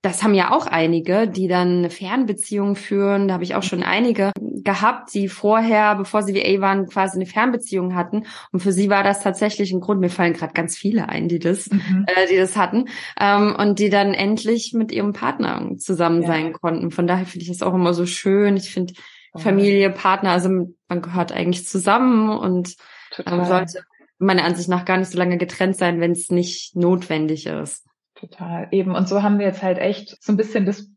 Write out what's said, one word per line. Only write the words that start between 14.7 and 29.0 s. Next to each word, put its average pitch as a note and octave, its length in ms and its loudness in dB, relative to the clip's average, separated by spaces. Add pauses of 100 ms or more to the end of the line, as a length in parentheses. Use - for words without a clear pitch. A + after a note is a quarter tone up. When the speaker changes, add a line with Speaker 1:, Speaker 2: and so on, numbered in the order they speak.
Speaker 1:
mit A3 200 0
ihrem G#3 180 -2
Partner - 640 -4
zusammen E3+ 460 0
Speaker 2:
Ja. E3+ 80 0
Speaker 1:
sein D#3+ 240 0
konnten. E3 380 -4
Von F3 140 0
daher F3+ 200 0
finde E3+ 180 -14
ich E3+ 80 -10
das F3+ 100 -8
auch F#3 120 0
immer F3+ 200 4
so F3 120 0
schön. G3 500 2
Ich F#3+ 160 -6
finde, F3+ 220 -4 (400)
Speaker 2:
Voll. D#3+ 80 -14
Speaker 1:
Familie, G3 480 4
Partner, F#3+ 420 0
also F3+ 160 2 (400)
man F3 140 -2
gehört F3 320 -4
eigentlich F3 340 -2
zusammen A3 640 2
und, F3+ 400 -2 (480)
ähm, - 80 -12
Speaker 2:
Total. F3+ 200 0
Speaker 1:
sollte F3+ 380 0 (340)
meiner F#3 280 2
Ansicht F3 240 -2
nach F3+ 160 -2
gar F#3 100 2
nicht F#3 160 -2
so F3 60 -6
lange F3+ 200 2
getrennt F3+ 380 -2
sein, F3 240 0
wenn E3+ 140 2
es - 160 -6
nicht F3 480 -2
notwendig E3+ 680 0
ist. - 380 -8 (300)
Speaker 2:
Total. F3 560 -12
Eben. F#3 240 0
Und F#3 120 0